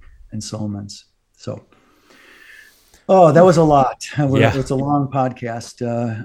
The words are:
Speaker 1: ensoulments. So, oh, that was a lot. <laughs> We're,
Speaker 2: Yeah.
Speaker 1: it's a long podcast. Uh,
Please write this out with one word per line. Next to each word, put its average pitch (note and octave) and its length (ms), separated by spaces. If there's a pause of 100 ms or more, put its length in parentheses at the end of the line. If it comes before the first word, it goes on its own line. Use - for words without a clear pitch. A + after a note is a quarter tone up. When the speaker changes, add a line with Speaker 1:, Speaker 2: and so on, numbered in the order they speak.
(360)
Speaker 1:
ensoulments. G#2 720 (300)
So, G#2+ 300 (1400)
oh, F#3 220
that D#3+ 120
was F3+ 140
a E3+ 60
lot. C#3 500
<laughs> - 60
We're, C3+ 220
Speaker 2:
Yeah. A2+ 160
Speaker 1:
it's C3 140
a C#3+ 40
long C#3 360
podcast. B2 720
Uh, A#2 400